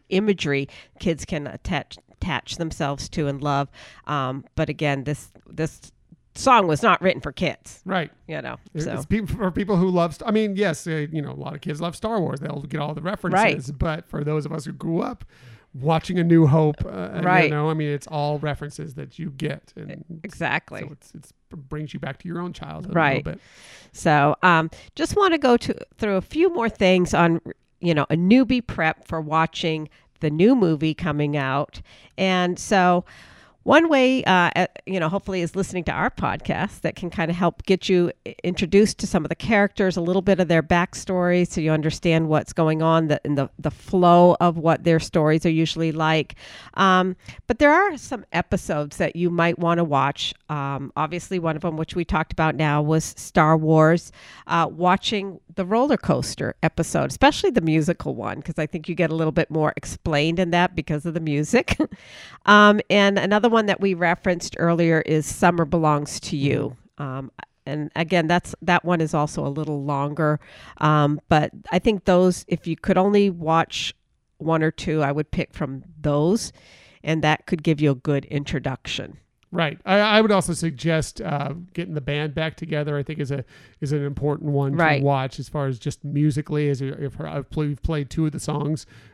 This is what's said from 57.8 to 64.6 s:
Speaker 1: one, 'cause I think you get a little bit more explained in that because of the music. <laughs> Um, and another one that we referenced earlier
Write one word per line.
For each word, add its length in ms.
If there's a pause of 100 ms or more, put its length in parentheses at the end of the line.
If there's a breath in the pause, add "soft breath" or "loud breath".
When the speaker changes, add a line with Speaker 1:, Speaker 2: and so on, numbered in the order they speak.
Speaker 1:
one, 260
'cause 160
I 80
think 240
you 60
get 160
a 40
little 160
bit 200
more 260
explained 640
in 100
that 260
because 300
of 80
the 60
music. 640
<laughs> 40 (600 loud breath)
Um, 320 (100)
and 300
another 300
one 180
that 140
we 120
referenced 640
earlier 440